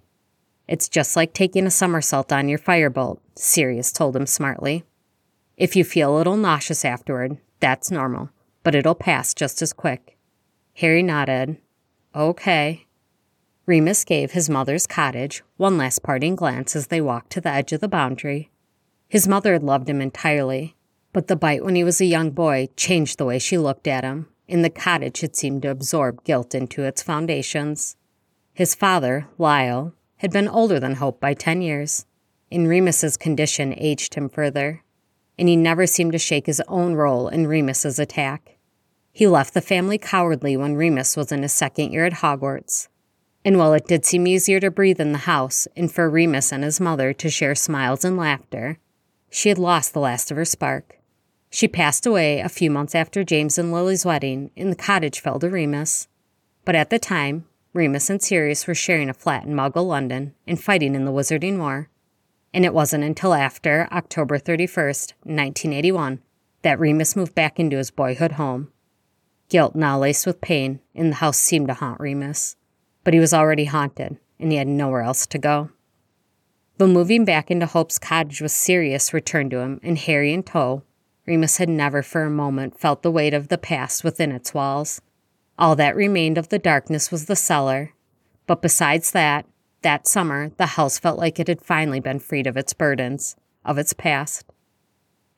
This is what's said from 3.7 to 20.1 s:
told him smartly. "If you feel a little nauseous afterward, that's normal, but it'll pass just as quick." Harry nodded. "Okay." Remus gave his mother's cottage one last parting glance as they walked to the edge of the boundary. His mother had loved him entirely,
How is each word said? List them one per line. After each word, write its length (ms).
told 240
him 120
smartly. 580
"If 180
you 80
feel 320
a 20
little 200
nauseous 480
afterward, 540
that's 320
normal, 400
but 140
it'll 180
pass 400
just 280
as 100
quick." 440
Harry 280
nodded. 560
"Okay." 720
Remus 380
gave 280
his 180
mother's 360
cottage 560
one 200
last 280
parting 320
glance 400
as 100
they 140
walked 300
to 100
the 100
edge 220
of 80
the 80
boundary. 640
His 180
mother 280
had 80
loved 260
him 120
entirely, 760